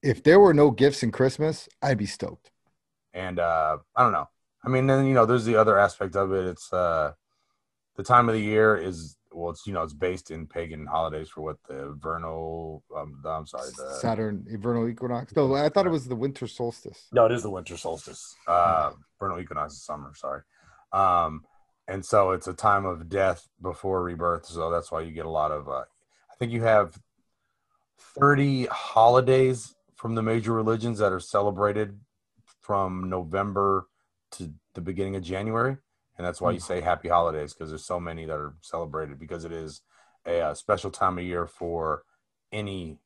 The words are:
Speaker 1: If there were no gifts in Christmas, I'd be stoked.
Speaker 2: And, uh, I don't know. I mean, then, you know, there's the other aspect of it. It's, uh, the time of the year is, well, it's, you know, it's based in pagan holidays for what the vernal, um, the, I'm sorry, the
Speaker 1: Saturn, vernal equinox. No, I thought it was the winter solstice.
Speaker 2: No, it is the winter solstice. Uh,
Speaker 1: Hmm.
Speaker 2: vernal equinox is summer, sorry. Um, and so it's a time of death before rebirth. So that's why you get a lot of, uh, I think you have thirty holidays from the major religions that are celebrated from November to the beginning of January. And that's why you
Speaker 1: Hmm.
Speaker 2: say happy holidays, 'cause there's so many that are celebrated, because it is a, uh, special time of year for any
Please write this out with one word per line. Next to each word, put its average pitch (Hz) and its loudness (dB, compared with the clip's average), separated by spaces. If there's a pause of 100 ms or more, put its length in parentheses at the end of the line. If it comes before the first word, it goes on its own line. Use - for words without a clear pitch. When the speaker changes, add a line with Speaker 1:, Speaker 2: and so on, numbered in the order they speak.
Speaker 1:
If 135 0
there 175 10
were 190 10
no 147 8
gifts 139 4
in 113 0
Christmas, 147 0 (120)
I'd 135 0
be 101 -2
stoked. - -10 (640)
Speaker 2:
And, 90 -6
uh, 80 0 (160)
I 123 4
don't 117 4
know. 78 -2 (360)
I - -6
mean, 131 2
then, 135 4
you 135 2
know, 117 6
there's 120 2
the 113 2
other 107 6
aspect 98 2
of 98 0
it. 92 -2
It's, - -10
uh, 82 0 (840)
the 101 -10
time 120 6
of 113 0
the 110 0
year 107 4
is, 82 -8 (140)
well, 85 -8
it's, - -14
you 104 -8
know, 87 -4
it's 78 -8
based 90 -4
in 80 -12
pagan 78 -10
holidays 78 -4
for - -14
what 76 -10 (100)
the 69 -12
vernal, 80 -10 (140)
um, 73 -12
the, 78 -10
I'm 78 -8
sorry, 65 -14
the 67 -12
Speaker 1:
Saturn, 107 -4 (160)
vernal 117 -2
equinox. 120 -8
No, 135 2
I 147 2
thought 185 2
it 180 0
was 139 -4
the 127 -4
winter 135 -6
solstice. - -10
Speaker 2:
No, 117 6
it 110 2
is 110 -4
the 104 -6
winter 87 -10
solstice. - -12 (120)
Uh, 82 4
Speaker 1:
Hmm. - -20 (200)
Speaker 2:
vernal 92 -6
equinox 76 -8
is - -20
summer, 71 -14
sorry. 69 -10 (500)
Um, 87 2 (440)
and 95 -8
so 101 4
it's 90 -2
a 92 -8
time 101 2
of 82 -8
death 95 0 (120)
before 92 -4
rebirth. 87 -4
So 82 -6
that's 85 -4
why 82 -6
you 82 -10
get 80 -10
a 80 -8
lot 76 0
of, 73 -8
uh, 65 -6 (460)
I - -20
think 117 -4
you 117 -2
have 107 4 (1000)
thirty 139 2
holidays 127 4 (220)
from 113 -6
the 113 0
major 110 0
religions 113 0
that 101 4
are 92 -4
celebrated 101 0 (640)
from 92 -2
November 95 -2 (440)
to 82 -12 (220)
the 92 -10
beginning 95 -6
of 95 -8
January. 110 -4 (400)
And 87 -8
that's 87 -6
why 87 0
you 90 -4
Speaker 1:
Hmm. 90 -12
Speaker 2:
say 90 -4
happy 85 -2
holidays, 82 0
'cause 80 -12
there's 78 -12
so 90 -6
many 82 -10
that 78 -6
are 73 -10
celebrated, 78 -10
because 80 -12
it 85 -12
is 80 -12 (440)
a, 85 0
uh, 76 -2
special 98 -2
time 92 -2
of 87 -6
year 87 -4
for 82 -6 (480)
any 98 -8